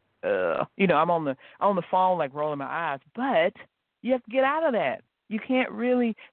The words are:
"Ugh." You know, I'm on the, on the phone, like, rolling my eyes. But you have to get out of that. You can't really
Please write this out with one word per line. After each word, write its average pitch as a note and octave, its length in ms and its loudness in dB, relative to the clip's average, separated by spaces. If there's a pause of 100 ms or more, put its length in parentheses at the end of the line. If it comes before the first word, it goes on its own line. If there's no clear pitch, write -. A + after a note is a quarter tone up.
(240)
"Ugh." F#2 420 0 (100)
You G3 120 2
know, D#3+ 100 4
I'm E3 140 2
on E3 120 0
the, C3+ 120 -2 (240)
on G3+ 160 2
the E3+ 160 -2
phone, F#3 260 2
like, C#3 160 -4
rolling D3+ 240 -4
my C#3 80 -8
eyes. D3 340 -6 (160)
But G#3+ 380 0 (500)
you A#3+ 80 -2
have B3+ 140 0
to G#3 60 -18
get C4 120 2
out D4+ 220 0
of C#4 80 2
that. C#3 280 -2 (280)
You G#3+ 100 -4
can't B3+ 320 0
really A#3+ 420 0 (200)